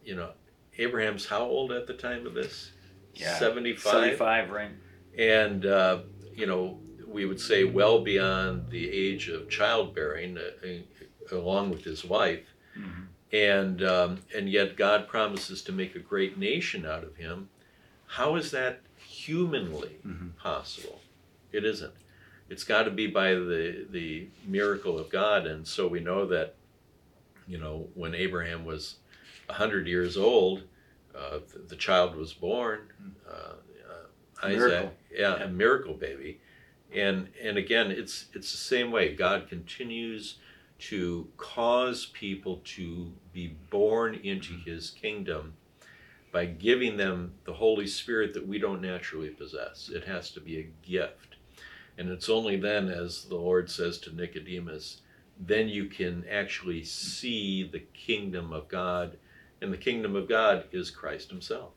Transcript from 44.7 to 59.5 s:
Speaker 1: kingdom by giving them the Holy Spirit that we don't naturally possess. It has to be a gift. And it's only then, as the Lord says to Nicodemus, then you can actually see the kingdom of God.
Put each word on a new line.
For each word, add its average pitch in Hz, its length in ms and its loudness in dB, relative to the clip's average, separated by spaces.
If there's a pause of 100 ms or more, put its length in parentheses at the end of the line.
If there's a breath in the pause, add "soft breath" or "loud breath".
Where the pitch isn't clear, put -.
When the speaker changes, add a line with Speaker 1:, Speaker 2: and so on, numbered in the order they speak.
Speaker 1:
kingdom 87 640 -6 (800 soft breath)
by 87 120 2
giving 107 500 2
them 90 380 -2 (100)
the 87 100 -10
Holy 107 340 4
Spirit 110 460 -2
that 95 140 -6
we 101 100 -4
don't 98 240 0
naturally 85 480 -6
possess. - 640 -10
It 85 120 -8
has 92 260 -8
to - 80 -14
be 80 200 -8
a 80 120 -10 (160)
gift. - 480 -4 (600 loud breath)
And 90 120 -6
it's 90 200 -6
only 110 260 4
then, 101 320 0
as 87 380 -6
the 92 100 -6
Lord 90 340 4
says 87 300 -2
to 80 160 -14
Nicodemus, 85 840 -10 (360 soft breath)
then 104 300 2
you 101 200 -2
can 90 420 -4
actually 92 560 -4
see 101 840 -4
the 80 140 -10 (120)
kingdom 92 600 -4
of 78 160 -8
God. 90 480 -2 (440 soft breath)